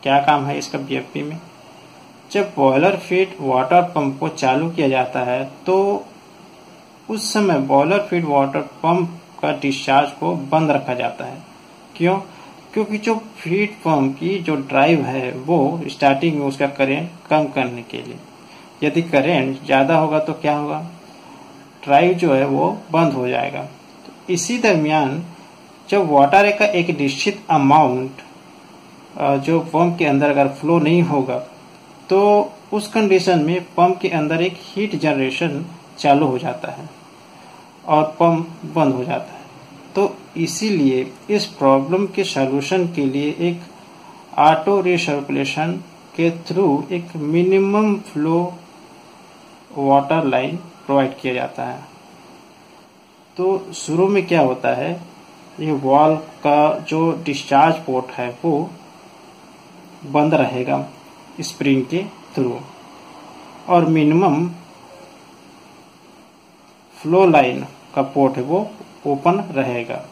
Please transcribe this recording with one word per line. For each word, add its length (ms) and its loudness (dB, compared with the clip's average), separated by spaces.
क्या 180 2
काम 260 0
है 120 -6
इसका 200 -8
बीएफ़पी 440 -8
में? 160 -10
जब 260 -2
बॉयलर 420 4
फीड 420 -2
वाटर 500 2
पंप 300 -4
को 80 -4
चालू 420 -2
किया 180 0
जाता 340 -2
है 220 -4
तो 380 0
उस 240 -6
समय 340 2
बॉयलर 440 2
फीड 140 0
वाटर 360 0
पंप 360 0
का 100 -2
डिस्चार्ज 600 0
को 220 -4
बंद 200 2
रखा 240 -2
जाता 300 -6
है। 180 -14
क्यों? 220 2
क्योंकि 240 -4
जो 160 -2
फीड 360 -2
pump 420 0
की 220 -4
जो 240 -2
drive 420 2
है 340 -6
वो 200 0
starting 500 0
में 80 -2
उसका 220 -2
current 420 -2
कम 180 2
करने 340 -6
के 160 -12
लिए, 180 -14
यदि 220 0
current 600 0
ज़्यादा 320 2
होगा 220 0
तो 160 -4
क्या 220 -2
होगा? 240 -6
Drive 300 6
जो 200 2
है 120 2
वो 240 0
बंद 200 4
हो 160 -4
जाएगा। 340 -4
तो 680 -12
इसी 260 -4
दरमियान 640 0
जब 220 0
water 480 6
का 80 2
एक 240 0
निश्चित 600 -4
amount, 680 2
अ, 200 0
जो 260 0
pump 360 0
के 60 0
अंदर 260 2
अगर 200 4
फ्लो 280 0
नहीं 260 4
होगा 340 -2
तो 100 4
उस 160 -4
condition 500 2
में 220 0
pump 240 2
के 100 -2
अंदर 320 -2
एक 220 -4
heat 320 -6
generation 680 -2
चालू 280 4
हो 120 -2
जाता 340 -8
है 160 -16
और 180 4
pump 280 2
बंद 200 2
हो 100 -4
जाता 280 -8
है। 120 -20
तो 220 -2
इसीलिए 720 0
इस 240 0
problem 520 2
के 180 -4
solution 640 -2
के 200 -4
लिए 240 -2
एक 200 -2
auto 420 4
recirculation 920 -2
के 140 2
through 500 0
एक 240 -8
minimum 840 2
flow 380 -2
water 480 2
line 320 -2
provide 340 0
किया 140 -4
जाता 300 -6
है। 160 -10
तो 380 -2
शुरू 340 0
में 180 2
क्या 140 2
होता 340 0
है, 180 -4
ये 140 -2
वाल्व 420 4
का 360 2
जो 220 0
discharge 520 2
port 340 -6
है 180 -8
वो 260 -2
बंद 280 2
रहेगा 520 0
spring 460 0
के 180 -4
through 260 -4
और 180 4
minimum 600 4
flow 280 4
line 380 4
का 100 0
port 320 0
है 60 -4
वो 260 -2
open 340 0
रहेगा। 460 -4